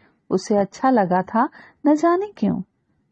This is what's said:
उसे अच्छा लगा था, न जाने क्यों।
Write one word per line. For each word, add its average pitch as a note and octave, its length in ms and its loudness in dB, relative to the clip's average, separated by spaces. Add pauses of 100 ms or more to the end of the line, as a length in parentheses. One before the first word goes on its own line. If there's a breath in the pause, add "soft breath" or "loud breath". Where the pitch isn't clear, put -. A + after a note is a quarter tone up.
(300 soft breath)
उसे F#3+ 260 -2
अच्छा G3+ 340 -2
लगा F#3 320 2
था, A#3 260 -2 (380 loud breath)
न D4 80 4
जाने E4+ 320 0
क्यों। G3+ 360 -4 (500)